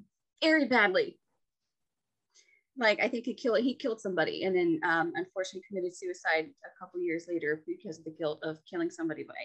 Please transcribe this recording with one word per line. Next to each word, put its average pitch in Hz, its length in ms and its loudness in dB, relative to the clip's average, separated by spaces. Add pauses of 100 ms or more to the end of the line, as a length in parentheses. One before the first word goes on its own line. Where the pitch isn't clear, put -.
(420)
very 311 240 6
badly. 202 540 2 (1600)
Like, 214 220 4
I 214 100 4
think 240 160 -4
he 233 80 -2
killed, 220 260 2
he 247 160 2
killed 220 260 -4
somebody, 170 420 0
and 185 120 2
then, 170 280 2
um, 165 320 2
unfortunately 185 520 -6
committed 180 280 -6
suicide 165 580 -2 (120)
a 170 40 -18 (100)
couple - 220 -12
years 165 260 -4
later 156 400 -2
because 170 320 -10
of 160 60 -20
the 160 60 -10
guilt 156 320 -4
of 160 220 -8
killing 170 240 -4
somebody 160 340 -6
by - 220 -16